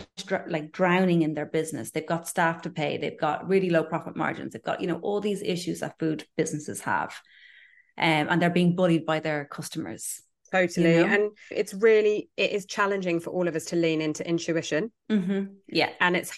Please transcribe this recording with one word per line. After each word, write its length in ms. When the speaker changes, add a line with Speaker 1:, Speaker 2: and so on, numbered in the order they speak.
Speaker 1:
dr-, 340
like, 220
drowning 520
in 100
their 120
business. 460
They've 140
got 220
staff 360
to 60
pay, 280
they've 220
got 280
really 220
low 140
profit 320
margins, 380
they've 100
got, 160
you 80
know, 120
all 200
these 220
issues 400
that 180
food 260
businesses 440
have, 320
um, 320
and 120
they're 80
being 260
bullied 300
by 140
their 260
customers. 760
Speaker 2:
Totally. 440
Speaker 1:
You 100
know? 80
Speaker 2:
And 180
it's 220
really, 640
it 140
is 140
challenging 540
for 120
all 180
of 80
us 80
to 100
lean 260
into 240
intuition. 640
Speaker 1:
Mm-hmm. 420
Yeah. 220
Speaker 2:
And 160
it's 220